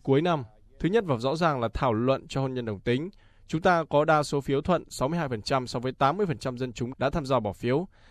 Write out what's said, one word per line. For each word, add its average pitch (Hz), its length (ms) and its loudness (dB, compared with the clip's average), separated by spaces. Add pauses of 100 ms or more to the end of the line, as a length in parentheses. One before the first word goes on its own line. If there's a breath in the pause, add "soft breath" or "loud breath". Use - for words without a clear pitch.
cuối 135 200 4
năm. 165 220 0 (340)
Thứ 160 100 0
nhất 214 180 2
và 143 100 0
rõ 131 200 -2
ràng 156 240 0
là 117 140 0
thảo 131 180 2
luận 123 360 0
cho - 120 -4
hôn 135 140 -2
nhân 123 100 -4
đồng 104 160 -6
tính. 135 300 -2 (360 soft breath)
Chúng 160 160 -4
ta 170 220 4
có 147 200 4
đa 156 180 4
số 143 180 -2
phiếu 135 200 0
thuận, 170 300 0
sáu - 180 -2
mươi 170 100 -2
hai 156 100 -4
phần 113 140 -6
trăm 131 240 0
so 127 120 -6
với 127 140 -4
tám 143 240 2
mươi 208 100 0
phần 139 120 -2
trăm 127 200 -6
dân 123 140 -4
chúng 123 260 -6
đã 131 120 0
tham 147 160 -4
gia 131 140 2
bỏ 104 120 -4
phiếu. 131 360 -2 (220 soft breath)